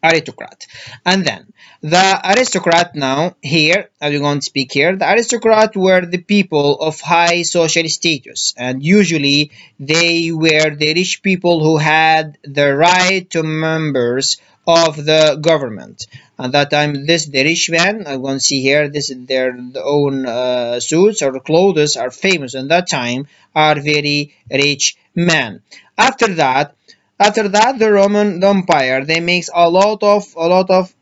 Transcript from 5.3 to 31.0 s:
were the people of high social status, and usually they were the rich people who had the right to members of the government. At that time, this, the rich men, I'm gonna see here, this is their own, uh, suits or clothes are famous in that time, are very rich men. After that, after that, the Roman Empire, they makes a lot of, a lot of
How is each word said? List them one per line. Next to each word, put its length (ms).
were 300
the 120
people 640
of 200
high 440
social 440
status, 720
and 260
usually 680
they 520
were 440
the 180
rich 280
people 420
who 140
had 680
the 320
right 540
to 140
members 920
of 320
the 420
government. 680
At 120
that 180
time, 360
this, 200
the 180
rich 260
men, 360
I'm 160
gonna 180
see 220
here, 280
this 200
is 160
their 320
own, 500
uh, 540
suits 420
or 180
clothes 560
are 160
famous 420
in 140
that 220
time, 380
are 200
very 600
rich 460
men. 460
After 380
that, 400
after 280
that, 320
the 120
Roman 520
Empire, 640
they 140
makes 320
a 180
lot 340
of, 320
a 120
lot 220
of 320